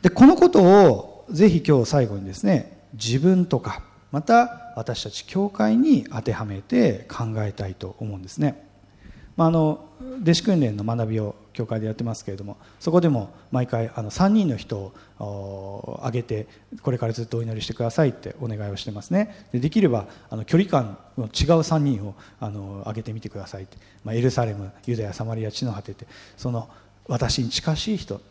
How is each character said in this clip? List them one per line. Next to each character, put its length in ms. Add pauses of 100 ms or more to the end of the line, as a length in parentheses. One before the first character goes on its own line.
で、 80
こ 160
の 100
こ 140
と 140
を 640
ぜ 200
ひ 160
今 140
日 60
最 220
後 100
に 80
で 80
す 120
ね、 320 (160)
自 260
分 260
と 140
か、 240 (280)
ま 100
た 540
私 280
た 80
ち 140
教 240
会 280
に 280
当 160
て 100
は 140
め 160
て 480
考 160 (180)
え 80
た 160
い 80
と 240
思 160
う 40
ん 20
で 80
す 80
ね。 280 (720)
ま 100
あ、 40
あ 20
の、 340 (360)
弟 120
子 80
訓 200
練 160
の 80
学 240
び 100
を 160 (200)
教 100
会 140
で 80
や 60
っ 20
て 80
ま 100
す 120
け 60
れ 60
ど 60
も、 140 (220)
そ 120
こ 100
で 80
も 200 (220)
毎 140
回、 300
あ 60
の、 100
三 220
人 160
の 80
人 200
を、 160 (240)
お 760
ー、 40
挙 160
げ 80
て、 240 (360)
「こ 80
れ 60
か 100
ら 60
ず 100
っ 20
と 120
お 40
祈 140
り 60
し 60
て 60
く 80
だ 80
さ 160
い」 40
っ 20
て 300
お 60
願 100 (100)
い 40
を 40
し 80
て 80
ま 100
す 100
ね。 420
で、 60
で 100
き 120
れ 60
ば、 180 (240)
あ 60
の、 80
距 140
離 120
感 280 (200)
の 100
違 300
う 60
三 200
人 200
を、 100 (260)
あ 100
の、 320
挙 160
げ 60
て 100
み 80
て 80
く 80
だ 100
さ 120
い 40
っ 20
て。 120 (260)
ま 80
あ、 40
エ 60
ル 80
サ 160
レ 80
ム、 180 (140)
ユ 120
ダ 80
ヤ、 80
サ 120
マ 100
リ 120
ア、 40
地 140
の 80
果 80
て 120
っ 20
て、 100 (320)
そ 140
の、 160 (400)
私 340
に 80
近 260
し 200
い 20
人 340